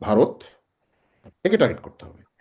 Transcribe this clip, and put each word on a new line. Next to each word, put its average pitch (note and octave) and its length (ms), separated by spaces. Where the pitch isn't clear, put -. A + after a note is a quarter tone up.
ভারত, G#2+ 420
একে G3+ 140
টার্গেট B2+ 220
করতে - 260
হবে। - 180